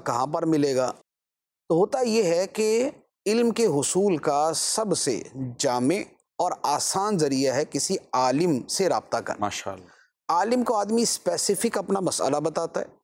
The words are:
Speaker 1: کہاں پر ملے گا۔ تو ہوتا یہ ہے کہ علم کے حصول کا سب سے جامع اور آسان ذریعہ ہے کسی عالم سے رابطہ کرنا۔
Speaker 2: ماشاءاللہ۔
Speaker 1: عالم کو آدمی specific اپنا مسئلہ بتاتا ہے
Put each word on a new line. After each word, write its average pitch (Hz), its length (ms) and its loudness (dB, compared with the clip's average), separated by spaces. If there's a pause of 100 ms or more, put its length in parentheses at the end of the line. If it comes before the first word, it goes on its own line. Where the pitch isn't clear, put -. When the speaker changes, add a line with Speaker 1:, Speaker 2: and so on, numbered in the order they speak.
Speaker 1:
کہاں 127 220 0
پر 160 160 -2
ملے 147 340 2
گا۔ 127 160 2 (760)
تو 170 60 2
ہوتا 208 260 2
یہ 226 220 2
ہے 175 240 2
کہ 220 440 0 (360)
علم 233 240 4
کے 226 160 2
حصول 180 500 2
کا 147 380 0
سب 196 440 -2
سے 113 240 -2 (360)
جامع 127 360 0 (440)
اور 170 140 0 (100)
آسان 190 560 0
ذریعہ 135 360 2
ہے 139 160 0
کسی 143 260 -2 (160)
عالم 131 540 2
سے 190 220 0
رابطہ 127 280 -2
کرنا۔ 110 240 -6
Speaker 2:
ماشاءاللہ۔ 98 460 -6 (420)
Speaker 1:
عالم 220 360 2
کو 240 100 0
آدمی 214 280 0
specific - 760 -2
اپنا 196 220 -2
مسئلہ 139 360 0
بتاتا 160 440 -2
ہے - 40 -4 (200)